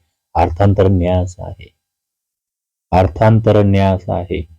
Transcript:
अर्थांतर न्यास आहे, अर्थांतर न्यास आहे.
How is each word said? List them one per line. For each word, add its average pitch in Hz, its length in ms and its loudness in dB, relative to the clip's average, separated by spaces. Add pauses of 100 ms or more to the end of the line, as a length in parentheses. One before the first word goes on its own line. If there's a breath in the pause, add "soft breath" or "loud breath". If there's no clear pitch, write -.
(360)
अर्थांतर 95 520 0
न्यास 90 520 -2
आहे, - 280 -18 (1200)
अर्थांतर 107 720 2
न्यास 98 460 0
आहे. 90 320 -6 (180)